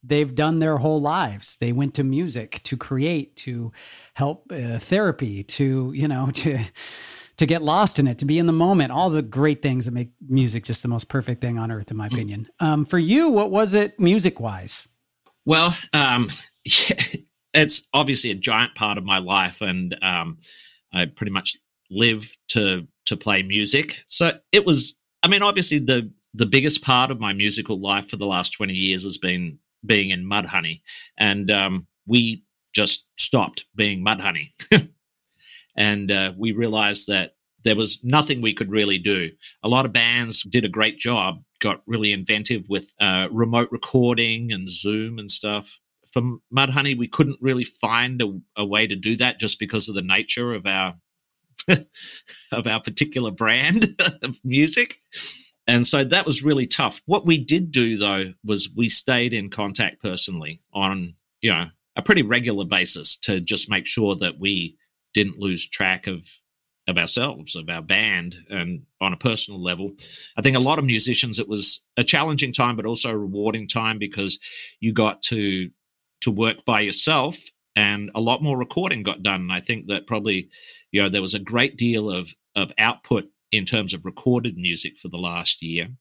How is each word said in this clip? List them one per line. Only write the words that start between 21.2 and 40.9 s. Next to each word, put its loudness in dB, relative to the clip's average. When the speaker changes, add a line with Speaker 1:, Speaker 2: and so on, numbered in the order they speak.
Speaker 2:
much -2
live 0
to, 0
to -2
play 0
music. -2
So 2
it 6
was, 2
I 4
mean, 4
obviously 2
the, 0
the 2
biggest 4
part 4
of -6
my -2
musical -2
life -2
for -8
the -4
last 0
twenty -6
years 0
has -6
been -2
being 4
in -2
Mudhoney, -4
and, 0
um, 0
we 2
just 0
stopped 0
being 0
Mudhoney. -2
<laughs> 6
And, 0
uh, 0
we -2
realized 0
that -2
there 6
was -2
nothing 2
we 0
could -4
really 2
do. 0
A -2
lot 4
of -6
bands 2
did 2
a -2
great 0